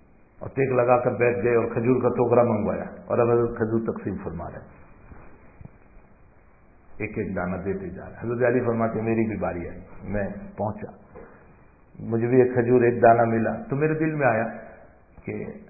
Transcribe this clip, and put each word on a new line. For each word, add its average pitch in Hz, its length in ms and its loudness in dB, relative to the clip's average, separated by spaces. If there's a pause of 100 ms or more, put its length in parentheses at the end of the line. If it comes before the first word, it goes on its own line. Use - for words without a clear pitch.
(380)
اور - 180 -12
ٹیک 135 180 0
لگا 123 260 4
کر 131 180 0
بیٹھ 120 260 2
گئے 120 120 2
اور 110 180 2
کھجور 123 280 2
کا 123 140 4
ٹوکرا 120 300 4
منگوایا، 101 420 -2 (180)
اور 107 120 -2
اب 120 140 4
حضرت 117 260 2
کھجور 113 280 0
تقسیم 101 380 -6
فرما 85 260 -8
رہے - 100 -14
ہیں۔ - 160 -20 (2250)
ایک 107 200 -6
ایک 101 180 -4
دانہ 90 260 -4
دیتے 95 280 -6
جا - 140 -12
رہے - 80 -16
ہیں۔ - 100 -16
حضرت 117 240 -4
علی 123 200 2
فرماتے 113 300 0
ہیں، 110 100 -4
میری 113 220 2
بھی 104 120 -4
باری 87 300 -4
آئی، 90 120 -14 (300)
میں 98 160 -2 (300)
پہنچا، 104 340 -6 (1040)
مجھے 113 320 -2
بھی 127 140 6
ایک 123 120 4
کھجور، 123 280 4
ایک 117 220 4
دانہ 117 240 8
ملا، 113 260 0 (160)
تو 139 60 -2
میرے 156 200 0
دل 156 200 -2
میں 143 120 2
آیا 113 200 0 (760)
کہ 107 120 -8 (340)